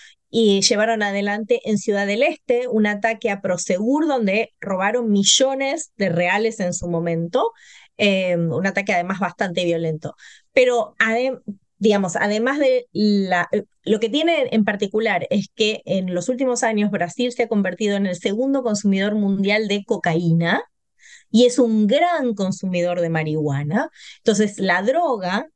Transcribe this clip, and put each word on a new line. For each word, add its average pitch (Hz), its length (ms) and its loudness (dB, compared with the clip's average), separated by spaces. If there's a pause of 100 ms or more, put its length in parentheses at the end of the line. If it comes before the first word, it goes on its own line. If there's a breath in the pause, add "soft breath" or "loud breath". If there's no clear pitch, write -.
(280 loud breath)
y 202 340 2
llevaron 220 420 2
adelante 202 600 -2
en 208 140 0
Ciudad 202 300 -2
del 214 160 0
Este 254 420 0
un 214 200 2
ataque 220 440 -2
a 196 100 -4
Prosegur 202 680 0
donde 226 520 0
robaron 208 520 -2
millones 269 840 2
de 196 120 0
reales 185 500 0
en 180 160 -2
su 175 140 -8
momento, 170 640 0 (460 loud breath)
eh, 190 380 2
un 170 300 0
ataque 196 260 -2
además 180 280 -2
bastante 180 440 -2
violento. 165 520 -2 (380 loud breath)
Pero 247 440 0
adem-, 240 420 -2 (380)
digamos, 202 380 2
además 220 420 -2
de 262 340 0
la, 196 560 0 (360)
lo 208 160 0
que 226 80 0
tiene 302 420 0
en 220 140 2
particular 202 680 -2
es 202 240 -2
que 214 300 0
en 185 300 -2
los 175 160 -4
últimos 247 320 0
años 208 280 2
Brasil 202 420 -2
se 240 120 -2
ha 226 40 -2
convertido 202 480 0
en 196 100 0
el 180 100 -2
segundo 254 460 0
consumidor 208 520 0
mundial 202 540 0
de 202 160 -2
cocaína 170 800 0 (680 loud breath)
y 233 160 6
es 240 120 2
un 220 280 4
gran 285 480 2
consumidor 180 640 -2
de 170 80 0
marihuana. 156 800 -2 (300 loud breath)
Entonces, 208 400 0
la 185 240 2
droga 247 720 0